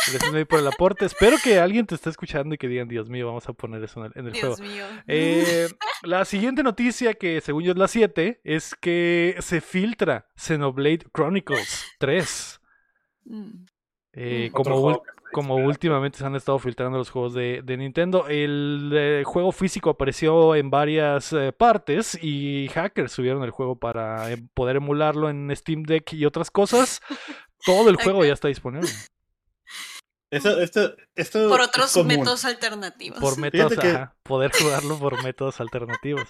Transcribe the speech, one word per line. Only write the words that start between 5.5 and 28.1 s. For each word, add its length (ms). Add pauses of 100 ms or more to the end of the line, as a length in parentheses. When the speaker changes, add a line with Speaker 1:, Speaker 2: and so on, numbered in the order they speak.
Speaker 2:
<laughs> 160
Speaker 1:
la 220
siguiente 360
noticia, 540
que 260
según 220
yo 80
es 80
la 80
siete, 560
es 320
que 640
se 200
filtra 760
Xenoblade 800
Chronicles 680 (140)
tres. 640 (640)
Speaker 2:
Mm. 400 (480)
Speaker 1:
Eh, 400
Speaker 3:
Otro 100
Speaker 1:
como 180
Speaker 3:
juego 180
Speaker 1:
ul-, 40
Speaker 3:
que 60
está 220
Speaker 1:
como 220
Speaker 3:
esperando. 160
Speaker 1:
últimamente 500
se 60
han 100
estado 240
filtrando 400
los 100
juegos 240
de, 300
de 140
Nintendo. 500
El, 680
eh, 320
juego 260
físico 380
apareció 680
en 140
varias, 640
eh, 200
partes 680
y 520
hackers 400
subieron 300
el 80
juego 280
para, 520
eh, 60 (160)
poder 220
emularlo 540
en 260
Steam 280
Deck 300
y 120
otras 260
cosas. 580
Speaker 2:
<laughs> 380 (160)
Speaker 1:
Todo 280
el 40
juego 260